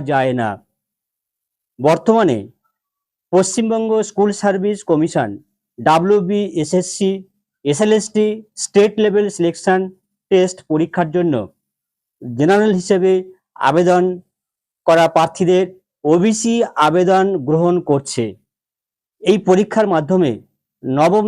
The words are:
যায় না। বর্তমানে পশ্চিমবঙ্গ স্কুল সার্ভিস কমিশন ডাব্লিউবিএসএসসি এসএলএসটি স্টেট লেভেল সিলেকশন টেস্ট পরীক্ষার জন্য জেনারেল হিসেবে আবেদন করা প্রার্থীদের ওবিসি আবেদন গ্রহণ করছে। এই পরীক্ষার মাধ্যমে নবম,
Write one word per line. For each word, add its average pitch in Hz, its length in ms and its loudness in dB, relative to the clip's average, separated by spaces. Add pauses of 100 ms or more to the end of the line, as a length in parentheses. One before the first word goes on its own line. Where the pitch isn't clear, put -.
যায় 131 240 0
না। 117 160 -2 (1300)
বর্তমানে 165 580 2 (960)
পশ্চিমবঙ্গ 220 580 0 (180)
স্কুল 202 200 0 (120)
সার্ভিস 202 420 -2
কমিশন 156 460 -2 (500)
ডাব্লিউবিএসএসসি 185 1300 0 (540)
এসএলএসটি 214 600 0 (380)
স্টেট 208 360 2
লেভেল 208 300 2
সিলেকশন 185 520 -2 (500)
টেস্ট 185 260 2 (120)
পরীক্ষার 165 420 -2
জন্য 170 220 0 (880)
জেনারেল 175 520 0
হিসেবে 185 380 0 (580)
আবেদন 180 340 2 (840)
করা 165 200 4
প্রার্থীদের 170 580 0 (380)
ওবিসি 214 520 2 (320)
আবেদন 185 380 2 (220)
গ্রহণ 170 280 0 (140)
করছে। 139 340 -4 (1000)
এই 202 140 2 (100)
পরীক্ষার 202 400 2
মাধ্যমে 165 440 0 (520)
নবম, 160 440 0